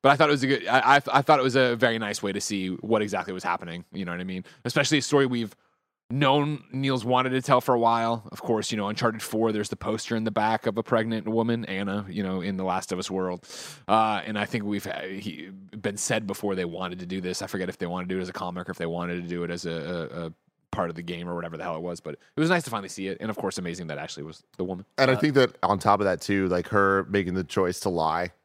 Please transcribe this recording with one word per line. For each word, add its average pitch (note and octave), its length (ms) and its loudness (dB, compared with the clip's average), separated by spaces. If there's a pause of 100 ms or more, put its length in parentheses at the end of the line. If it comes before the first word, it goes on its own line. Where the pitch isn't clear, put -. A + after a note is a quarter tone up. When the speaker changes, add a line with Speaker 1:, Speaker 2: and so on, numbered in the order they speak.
Speaker 1:
But C3+ 80 8
I C#3+ 40 8
thought D3+ 140 6
it D3 40 6
was C3 100 2
a C3+ 40 0
good, A2+ 200 0
I, B2+ 300 6
I, C#3 40 6 (100)
I C#3 120 6
thought D3+ 160 6
it B2+ 40 2
was B2+ 120 2
a B2 200 4
very A#2 220 4
nice G#2 240 -4
way G2 120 -2
to G2+ 60 -2
see F#2+ 300 -2
what G#2 320 0
exactly F#2+ 320 -2
was F#2 100 -8
happening. F2 480 -4
You F#2+ 140 -8
know F2 60 -6
what F2+ 100 -6
I F#2 40 -8
mean? F#2 200 -8 (180)
Especially C#3+ 360 2
a - 20 0
story C#3 240 4
we've A#2 300 -4 (560)
known C#3+ 600 2
Neil's C3 320 -2
wanted B2+ 280 2
to C3 100 2
tell B2+ 200 6
for C3 120 4
a A#2 60 6
while. A#2 520 4
Of - 100 -14
course, G#2 300 0
you A2+ 60 -2
know, G2+ 120 -2
Uncharted A2 340 0
four, A2+ 280 2
there's G#2 180 -2
the G#2+ 60 -4
poster A2+ 400 -4
in A2 80 0
the A2 80 0
back A2 360 2
of G#2+ 100 0
a A2+ 60 -2
pregnant A2+ 440 0
woman, A#2 380 0
Anna, G2 420 -4
you F#2 140 -6
know, F#2 200 -2
in F#2+ 160 -4
The F#2 60 -4
Last F#2 280 -2
of F2+ 80 -4
Us F#2 100 -6
world. F#2 380 -4 (400)
Uh, G#2+ 380 4
and G#2+ 120 -4
I G#2 80 0
think G#2+ 200 -4
we've, G2+ 200 -4
uh, - 160 -6
he, F#2+ 480 -10 (320)
been G2+ 160 -4
said A2 300 -2
before F#2+ 280 -2
they F#2 100 -2
wanted F2+ 340 -6
to F2+ 60 -8
do F#2 160 -6
this. F2+ 200 -4
I G2 60 -8
forget F#2 220 -4
if - 100 -10
they F2 80 -4
wanted F2+ 220 -6
to F#2 60 -2
do F#2+ 40 -2
it - 20 -4
as F2+ 80 -6
a F#2 40 -14
comic F2+ 360 -8
or - 20 -8
if F2 60 -8
they E2+ 80 -4
wanted F2 380 -4
to F2 40 -10
do F2 160 -4
it E2+ 60 -4
as F2 160 -6
a, E2+ 60 -4 (420)
a, E2 140 -8
a E2 60 -10 (380)
part F2 180 -2
of E2 60 -8
the F2 60 -10
game F2 260 -8
or F2 80 -6
whatever E2+ 220 -8
the D#2+ 60 -10
hell F2 120 -4
it D#2+ 60 -8
was, F2 180 -8
but D2 140 -12 (220)
it - 40 -4
was D#3+ 100 2
nice F3 140 2
to - 60 -10
finally G2+ 200 -6
see F#2+ 180 -8
it. F#2+ 120 -6
And A2 100 -6
of G#2 80 -6
course, F#2+ 200 -4
amazing F2 300 -6
that D2 100 -6
Ashley D2 260 -10
was D#2+ 200 -14 (140)
the F#2 60 -4
woman. F#2 220 -6 (140)
Speaker 2:
And C3 100 6
I C3 60 4
Speaker 1:
Uh, A#2+ 40 -4
Speaker 2:
think D3 160 2
that C3 280 6
on F#2 160 2
top G2+ 220 6
of G2+ 40 2
that F2+ 160 2
too, G2 280 2
like, F2+ 180 0
her G2 380 4
making F#2 280 0
the F#2 100 0
choice F#2 380 0
to G2+ 80 0
lie E2+ 420 0 (140)